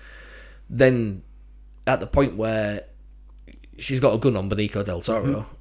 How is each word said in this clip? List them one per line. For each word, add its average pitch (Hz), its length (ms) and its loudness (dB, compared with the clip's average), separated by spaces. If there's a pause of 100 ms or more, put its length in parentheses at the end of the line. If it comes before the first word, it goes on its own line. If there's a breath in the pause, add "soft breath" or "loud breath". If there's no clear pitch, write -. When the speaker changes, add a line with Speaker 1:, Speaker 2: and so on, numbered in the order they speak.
(680 loud breath)
Speaker 1:
then 117 520 2 (680)
at 127 120 2
the 107 80 -8
point 139 280 2
where 107 480 -2 (920)
she's 131 220 -4
got 123 160 4
a - 20 2
gun 120 180 2
on 95 140 -2
Benicio 104 340 -2
del 90 180 -6
Toro. 113 220 -2
Speaker 2:
Mm-hmm. 120 380 -4